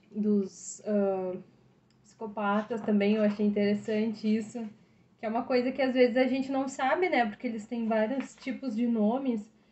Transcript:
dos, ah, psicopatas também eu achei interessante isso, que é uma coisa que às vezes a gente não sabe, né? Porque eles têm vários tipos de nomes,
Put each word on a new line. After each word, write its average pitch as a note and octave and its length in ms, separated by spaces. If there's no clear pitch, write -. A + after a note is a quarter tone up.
dos, G3+ 720
ah, F#3+ 500
psicopatas G#3+ 800
também G#3 340
eu G#3+ 80
achei G#3 240
interessante G#3+ 840
isso, A3 260
que A#3 60
é G#3+ 40
uma A#3 140
coisa B3 280
que C#4 100
às C4 120
vezes B3 240
a B3+ 80
gente C4 260
não C4+ 160
sabe, D#4 420
né? B3+ 160
Porque G#3 220
eles A3 180
têm A#3 220
vários A3 480
tipos B3+ 400
de A#3+ 100
nomes, A#3 560